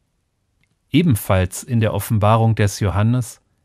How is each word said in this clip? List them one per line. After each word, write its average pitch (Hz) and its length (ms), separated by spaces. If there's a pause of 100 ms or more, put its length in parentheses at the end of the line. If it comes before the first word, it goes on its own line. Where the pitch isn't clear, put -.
(920)
Ebenfalls 107 720
in 120 160
der 110 140
Offenbarung 110 600
des 104 240
Johannes, 107 600 (240)